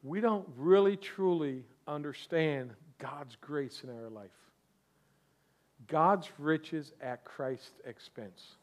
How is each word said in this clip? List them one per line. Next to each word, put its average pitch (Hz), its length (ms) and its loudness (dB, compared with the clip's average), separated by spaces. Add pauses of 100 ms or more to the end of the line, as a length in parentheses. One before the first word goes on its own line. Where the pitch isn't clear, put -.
We 156 180 -4
don't 214 360 0
really, 190 400 8
truly 160 680 -2 (220)
understand 147 880 -2 (240)
God's 139 380 -12
grace 143 480 -8
in 127 60 -14
our 117 200 -12
life. 104 400 -18 (1400)
God's 170 500 4
riches 156 640 -2
at 127 240 -8
Christ's - 600 -8
expense. - 800 -16